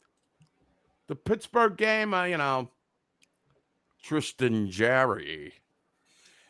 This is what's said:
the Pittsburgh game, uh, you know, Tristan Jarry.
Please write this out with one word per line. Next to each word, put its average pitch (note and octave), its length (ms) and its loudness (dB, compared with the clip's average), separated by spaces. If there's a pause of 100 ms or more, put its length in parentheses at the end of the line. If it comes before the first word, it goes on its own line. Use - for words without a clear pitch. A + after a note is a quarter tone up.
(1080)
the D3+ 80 -8
Pittsburgh G#3+ 640 0
game, G#3+ 360 0
uh, F3+ 120 2
you F3 120 -2
know, C3 320 0 (1300)
Tristan A#2 640 -2
Jarry. F#2 840 0 (960)